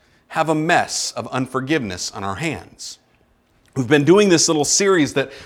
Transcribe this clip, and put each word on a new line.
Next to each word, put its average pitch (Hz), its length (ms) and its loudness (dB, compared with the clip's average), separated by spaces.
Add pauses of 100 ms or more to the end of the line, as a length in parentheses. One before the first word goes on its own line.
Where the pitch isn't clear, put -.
(280)
have 160 220 -2
a 160 60 2
mess 156 580 0
of 120 160 -10
unforgiveness 131 800 -4
on 107 120 -10
our 98 120 -4
hands. 113 640 -10 (760)
We've 127 120 -4
been 147 180 4
doing 196 240 6
this 165 180 4
little 156 160 0
series 175 520 2
that 135 160 -2 (140)